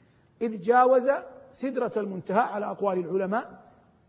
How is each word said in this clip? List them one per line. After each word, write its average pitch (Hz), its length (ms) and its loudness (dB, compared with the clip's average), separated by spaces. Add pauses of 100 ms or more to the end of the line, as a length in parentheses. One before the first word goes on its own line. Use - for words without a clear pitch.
(420)
إذ 220 200 -4
جاوز 247 480 4 (420)
سدرة 247 460 -4
المنتهى 196 420 -2
على 214 260 -2
أقوال 196 320 -2
العلماء، 190 640 -4 (460)